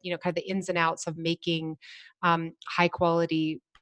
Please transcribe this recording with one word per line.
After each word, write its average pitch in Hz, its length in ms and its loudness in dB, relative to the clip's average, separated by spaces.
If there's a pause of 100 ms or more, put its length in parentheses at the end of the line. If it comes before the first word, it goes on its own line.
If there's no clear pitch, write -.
you 185 80 -6
know, 175 80 -2
kind 175 180 -2
of 170 60 0
the - 80 -8
ins 190 180 -2
and 175 100 0
outs 165 280 2
of 165 100 -6
making, 165 600 -2 (480)
um, 165 280 2 (140)
high 175 220 2
quality 165 720 0 (220)